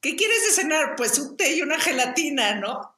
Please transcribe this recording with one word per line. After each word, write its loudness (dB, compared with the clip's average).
¿qué -2
quieres 2
de 2
cenar?. 0
Pues 0
un -6
té 2
y 0
una -2
gelatina, 0
¿no? -8